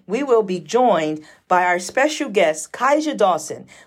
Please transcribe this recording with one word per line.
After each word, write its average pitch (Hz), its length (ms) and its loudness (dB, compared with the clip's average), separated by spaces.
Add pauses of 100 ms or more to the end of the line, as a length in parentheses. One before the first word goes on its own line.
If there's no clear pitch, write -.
we 233 160 -4
will 247 200 4
be 185 180 -6
joined 160 640 0 (240)
by 180 200 2
our 180 120 2
special 277 520 -2
guest, 175 420 0
Kaija 285 460 0
Dawson, 156 480 -2 (200)